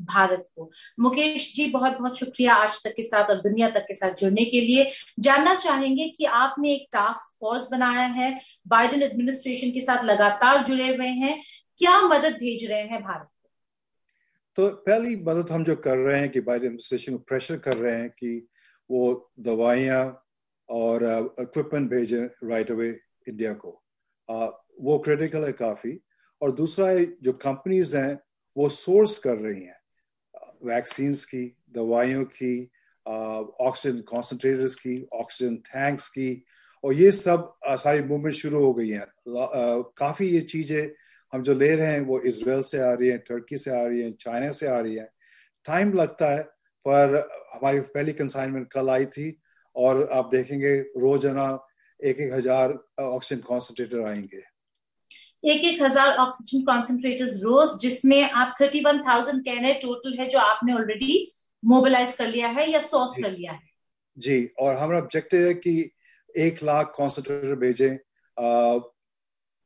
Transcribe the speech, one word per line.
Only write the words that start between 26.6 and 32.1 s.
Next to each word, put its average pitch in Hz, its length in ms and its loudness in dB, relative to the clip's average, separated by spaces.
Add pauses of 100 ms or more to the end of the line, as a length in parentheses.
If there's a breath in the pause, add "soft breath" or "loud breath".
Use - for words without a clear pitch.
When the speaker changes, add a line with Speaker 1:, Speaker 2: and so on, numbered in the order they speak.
Speaker 2:
है, 175 340 0
जो 127 100 0
कंपनीज 143 640 -2
हैं, 139 240 -4 (360)
वो 143 120 2
source 208 500 2
कर 123 180 -2
रही 104 260 -6
हैं, 87 180 -20 (540)
uh, - 300 -20
vaccines 127 600 -4
की, 123 320 -12 (140)
दवाइयों 120 540 0